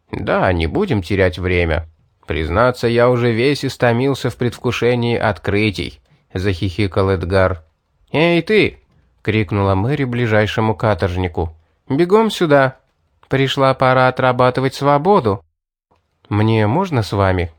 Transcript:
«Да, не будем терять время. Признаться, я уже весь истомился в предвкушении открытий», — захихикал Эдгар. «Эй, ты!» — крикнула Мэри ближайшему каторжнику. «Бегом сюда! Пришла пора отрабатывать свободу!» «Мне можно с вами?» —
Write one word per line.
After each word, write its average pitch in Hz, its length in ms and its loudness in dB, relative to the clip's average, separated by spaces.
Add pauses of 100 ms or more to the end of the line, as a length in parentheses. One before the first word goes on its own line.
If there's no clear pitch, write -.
(120)
«Да, 139 400 0
не 82 140 0
будем 123 360 -2
терять 95 360 0
время. 87 500 -2 (420)
Признаться, 90 560 0
я 120 240 2
уже 120 220 0
весь 131 320 0
истомился 127 640 -2
в - 60 -12
предвкушении 120 800 -2
открытий», — 101 800 -2 (340)
захихикал 98 800 -2
Эдгар. 92 540 0 (480)
«Эй, 170 280 2
ты!» — 180 380 0 (440)
крикнула 101 520 0
Мэри 135 300 -2
ближайшему 110 720 0
каторжнику. 92 800 -2 (320)
«Бегом 180 420 2
сюда! 143 460 2 (520)
Пришла 135 460 0
пора 127 320 2
отрабатывать 127 680 0
свободу!» 143 680 0 (840)
«Мне 107 400 2
можно 151 340 0
с - 100 -8
вами?» — 92 460 0